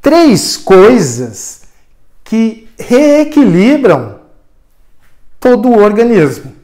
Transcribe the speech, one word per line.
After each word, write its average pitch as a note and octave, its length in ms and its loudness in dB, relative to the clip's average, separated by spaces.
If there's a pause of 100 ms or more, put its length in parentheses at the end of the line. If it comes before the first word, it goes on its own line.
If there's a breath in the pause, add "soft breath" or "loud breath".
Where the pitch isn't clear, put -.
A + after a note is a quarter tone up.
três D4 540 0
coisas F3+ 1040 0 (640)
que A3+ 460 -6 (100)
reequilibram B3 1400 0 (1200)
todo B3 300 0
o A#3 120 2
organismo. G#3 720 -2 (100)